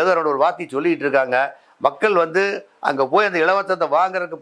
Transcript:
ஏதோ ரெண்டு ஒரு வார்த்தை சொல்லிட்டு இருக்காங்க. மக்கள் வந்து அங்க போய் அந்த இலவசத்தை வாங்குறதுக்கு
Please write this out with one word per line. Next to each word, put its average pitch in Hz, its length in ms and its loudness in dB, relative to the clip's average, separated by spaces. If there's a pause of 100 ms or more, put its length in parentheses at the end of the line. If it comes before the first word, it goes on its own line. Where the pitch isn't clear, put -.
ஏதோ 180 160 2
ரெண்டு 156 140 0
ஒரு 135 120 0
வார்த்தை 170 220 -2 (100)
சொல்லிட்டு 151 300 -2
இருக்காங்க. 131 320 0 (480)
மக்கள் 190 360 0
வந்து 165 220 0 (440)
அங்க 135 240 0
போய் 208 160 4
அந்த 180 160 -2
இலவசத்தை 185 440 0 (100)
வாங்குறதுக்கு 180 440 -2